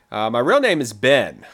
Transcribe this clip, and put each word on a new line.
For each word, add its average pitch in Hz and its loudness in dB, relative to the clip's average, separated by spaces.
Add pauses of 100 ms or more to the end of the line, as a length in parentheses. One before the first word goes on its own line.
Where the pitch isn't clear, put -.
(120)
uh, 107 -4
my 117 -2
real 143 2
name 202 0
is 117 -6
Ben, 104 0